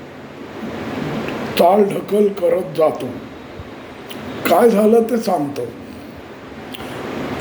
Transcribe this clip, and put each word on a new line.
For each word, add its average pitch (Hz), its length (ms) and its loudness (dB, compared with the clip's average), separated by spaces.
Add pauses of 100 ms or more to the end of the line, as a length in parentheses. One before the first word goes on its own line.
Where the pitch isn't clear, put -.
(1600)
चालढकल 196 680 4
करत 175 360 2 (140)
जातो. 147 280 2 (1400)
काय 208 200 8
झालं 214 320 8
ते 226 160 2
सांगतो. 156 440 0 (1800)